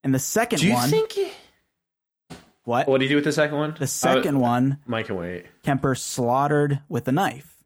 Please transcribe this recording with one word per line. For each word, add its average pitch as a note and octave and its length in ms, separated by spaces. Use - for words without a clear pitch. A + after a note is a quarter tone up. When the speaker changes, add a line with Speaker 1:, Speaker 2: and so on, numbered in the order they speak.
Speaker 1:
And C3+ 100
the C3 40
second A3+ 400
Speaker 2:
Do - 80
you A3 80
Speaker 1:
one, B3 160
Speaker 2:
think A4 220
he G4 180
Speaker 1:
what? A#2+ 220
Speaker 2:
What C3+ 120
did C3 80
he - 20
do D3 80
with D3 80
the D3+ 80
second D3 240
one? D3+ 220
Speaker 1:
The C#3 80
second C3 500
Speaker 2:
Uh, C3 40
Speaker 1:
one, B2 460
Speaker 2:
Mike A2+ 200
can G2+ 100
wait. F2 300
Speaker 1:
Kemper C3+ 320
slaughtered C#3 920
with A#2+ 200
a B2+ 40
knife. D3 540